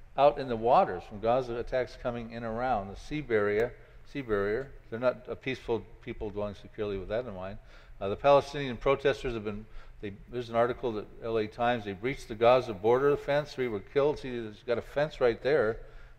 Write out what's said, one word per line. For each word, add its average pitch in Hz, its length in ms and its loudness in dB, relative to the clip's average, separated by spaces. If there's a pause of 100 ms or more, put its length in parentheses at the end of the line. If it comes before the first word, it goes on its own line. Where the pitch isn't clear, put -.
(180)
out 143 220 6
in 131 80 -4
the 117 80 -2
waters 117 520 4
from 104 120 -12
Gaza 117 340 0
attacks 120 480 -4
coming 120 300 -6
in 117 100 -10
around. 113 460 -2
The 98 100 -12
sea 151 220 -6
barrier, 110 520 2 (400)
sea 143 100 -6
barrier. 110 500 0 (180)
They're 113 80 -6
not 123 300 0
a 113 80 -6
peaceful 117 480 -4 (180)
people 113 280 -8
dwelling 101 260 -6
securely 104 420 -6
with 92 120 -8
that 120 160 -2
in 107 100 -10
mind. 95 220 -10 (420)
Uh, 98 80 -2
the 101 80 -2
Palestinian 139 600 4
protesters 135 580 0
have 107 100 -6
been, 107 220 -8 (340)
they, 101 140 -10 (180)
there's 120 180 -8
an 117 60 -2
article 120 380 2
that 101 120 -6 (160)
L 113 160 0
A 107 80 0
Times, 120 380 0
they 104 80 -4
breached 120 340 -6
the 120 80 -8
Gaza 117 400 6
border 127 420 4
fence, 143 360 -2
three 127 160 -2
were 104 100 -4
killed. 139 400 0
See, 127 180 -8
there's 107 300 -10
got 120 120 2
a 104 40 -6
fence - 380 -2
right 117 200 4
there 123 360 2 (420)